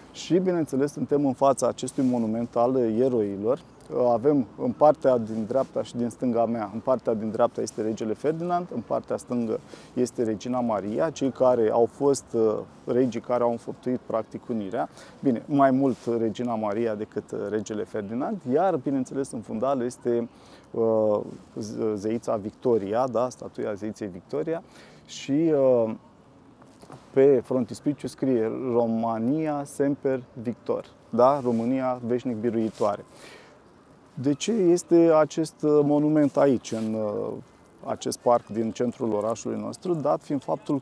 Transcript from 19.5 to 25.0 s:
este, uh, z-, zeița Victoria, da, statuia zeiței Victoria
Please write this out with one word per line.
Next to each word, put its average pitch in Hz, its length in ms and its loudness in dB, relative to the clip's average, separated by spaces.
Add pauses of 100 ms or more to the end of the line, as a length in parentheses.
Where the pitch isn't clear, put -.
este, 120 480 -2 (420)
uh, 110 480 2 (400)
z-, 113 180 -10 (180)
zeița 110 400 -4
Victoria, 110 720 0
da, 123 220 0
statuia 117 440 -8
zeiței 104 340 -8
Victoria 156 560 -6 (420)